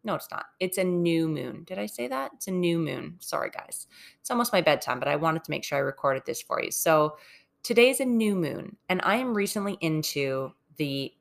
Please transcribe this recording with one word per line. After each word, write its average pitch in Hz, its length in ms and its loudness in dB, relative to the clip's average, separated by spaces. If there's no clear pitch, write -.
No, 196 120 -2
it's - 140 -8
not. - 180 -10
It's 185 180 -2
a 190 60 0
new 170 460 2
moon. 143 340 -6
Did 185 160 -10
I 208 60 -4
say 240 240 -8
that? 269 240 -4
It's - 140 -10
a 190 40 -4
new 175 280 2
moon. 147 400 -4
Sorry, - 300 -4
guys. - 380 -12
It's - 100 -12
almost 240 220 2
my 190 80 4
bedtime, 139 400 2
but 139 80 -2
I 147 80 0
wanted 160 300 0
to 151 60 -8
make 143 120 -4
sure 143 140 -2
I 139 40 2
recorded 139 440 -2
this - 160 -6
for - 200 -4
you. - 100 -4
So 151 440 4
today's 247 380 4
a 262 40 2
new 226 300 4
moon, 156 400 -2
and 185 160 2
I 196 100 4
am 247 180 -2
recently 202 460 -2
into 139 720 -2
the 139 460 -4